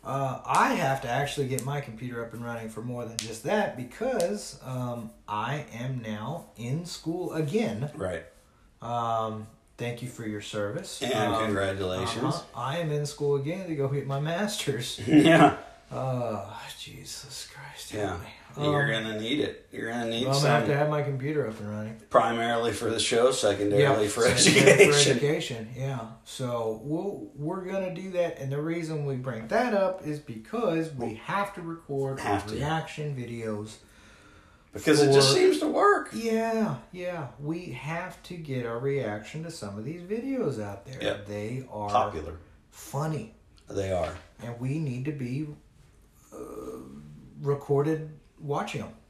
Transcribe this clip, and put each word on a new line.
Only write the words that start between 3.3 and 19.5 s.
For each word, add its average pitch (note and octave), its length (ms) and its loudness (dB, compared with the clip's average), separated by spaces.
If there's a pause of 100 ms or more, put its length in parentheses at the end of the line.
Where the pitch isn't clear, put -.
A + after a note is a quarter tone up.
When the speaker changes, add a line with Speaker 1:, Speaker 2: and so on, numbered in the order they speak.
Speaker 1:
that G3+ 300 2
because, G#3 880 -2
um, B2 460 -6 (180)
I A#2+ 460 -4
am B2 300 -6
now A2 420 -8 (100)
in C#3 300 -6
school E3+ 480 -6
again. D#3 640 -2
Speaker 2:
Right. F2+ 280 -6 (580)
Speaker 1:
Um, A2+ 680 -2 (300)
thank A#2+ 240 -6
you B2+ 60 -8
for A#2+ 180 -10
your G#2 160 -6
service. G#2+ 640 -6
Speaker 2:
And B2 100 -2 (220)
Speaker 1:
Um, A2 100 0
Speaker 2:
congratulations. F#2+ 760 -2 (120)
Speaker 1:
uh-huh. - 60 -6 (140)
I B2+ 220 -4
am D#3+ 140 -2
in D3 140 0
school C#3+ 300 0
again E3+ 320 -2
to D#3+ 80 -2
go C#3 140 0
get C3+ 180 -2
my C#3 120 -2
master's. D#3+ 840 -2
Speaker 2:
<laughs> G#2 40 -2
Yeah. D3+ 500 10 (340)
Speaker 1:
Uh, B2 540 -4 (340)
Jesus - 720 -14
Christ, - 380 -14
help G#2+ 120 -4
Speaker 2:
Yeah. F2+ 140 -4
Speaker 1:
me. - 160 -12 (380)
Speaker 2:
You're D3 120 4 (140)
Speaker 1:
Um, A2 60 -2
Speaker 2:
gonna A2 180 -4
need A#2 180 0
it. - 320 -4